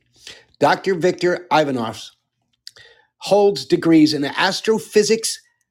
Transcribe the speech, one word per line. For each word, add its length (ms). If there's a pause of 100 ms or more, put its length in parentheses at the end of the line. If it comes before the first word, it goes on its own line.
(580)
Doctor 360
Viktor 580
Ivanov 580 (1080)
holds 480
degrees 480
in 100
astrophysics 1160 (320)